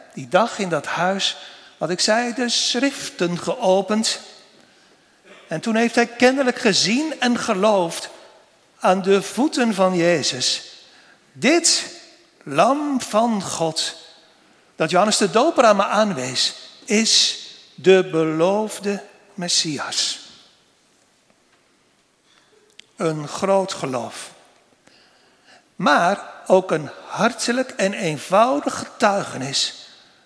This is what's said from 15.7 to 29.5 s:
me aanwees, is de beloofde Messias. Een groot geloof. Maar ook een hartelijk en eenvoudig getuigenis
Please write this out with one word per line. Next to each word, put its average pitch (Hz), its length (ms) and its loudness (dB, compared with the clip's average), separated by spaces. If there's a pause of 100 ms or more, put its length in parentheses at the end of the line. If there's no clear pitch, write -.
me 196 80 2
aanwees, 151 680 -2 (300)
is - 540 2 (360)
de 185 360 4
beloofde 190 920 -2 (320)
Messias. - 840 -4 (2750)
Een 156 320 -4
groot 190 440 0
geloof. 123 580 -8 (1500)
Maar 196 560 0 (140)
ook 190 240 4
een 156 200 -4 (160)
hartelijk 240 640 -2
en 202 220 -2
eenvoudig 214 840 0
getuigenis 139 1080 -4 (380)